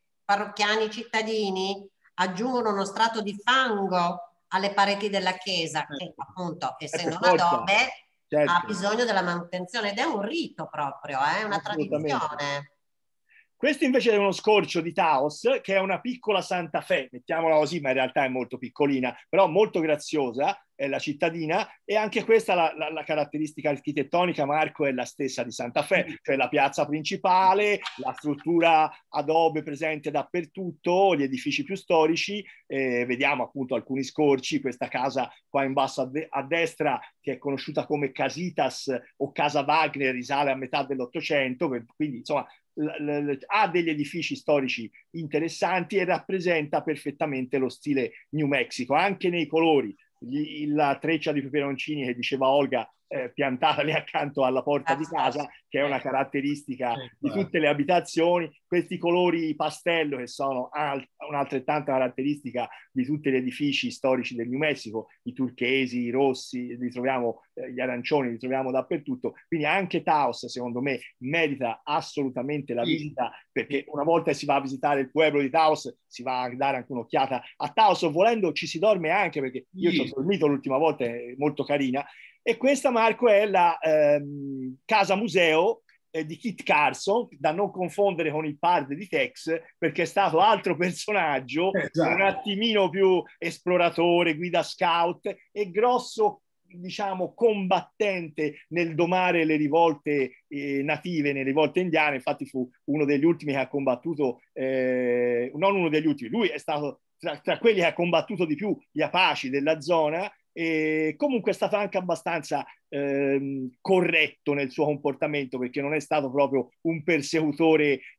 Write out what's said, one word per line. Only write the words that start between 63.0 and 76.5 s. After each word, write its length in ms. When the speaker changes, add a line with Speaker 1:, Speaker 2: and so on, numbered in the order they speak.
Speaker 2:
tutti 240
gli 60
edifici 560
storici 420
del 160
New 80
Mexico, 520
i 100
turchesi, 640
i 100
rossi, 680
li 140
troviamo, 540
eh, 180
gli 80
arancioni, 520
li 80
troviamo 320
dappertutto, 640
quindi 200
anche 340
Taos 460
secondo 340
me 180
merita 640
assolutamente 880
la 100
Speaker 3:
Sì. 80
Speaker 2:
visita, 400
perché 380
una 140
volta 280
che 60
si 100
va 80
a 60
visitare 400
il 100
pueblo 300
di 100
Taos 440
si 160
va 180
a 140